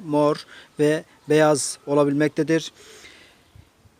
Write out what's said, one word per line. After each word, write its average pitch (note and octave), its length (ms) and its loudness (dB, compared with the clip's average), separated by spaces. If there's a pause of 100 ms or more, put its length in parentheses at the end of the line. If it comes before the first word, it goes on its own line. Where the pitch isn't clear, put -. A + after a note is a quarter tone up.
mor D3 400 0 (340)
ve D#3 240 0 (260)
beyaz D3+ 560 2
olabilmektedir. D3 880 0 (1300)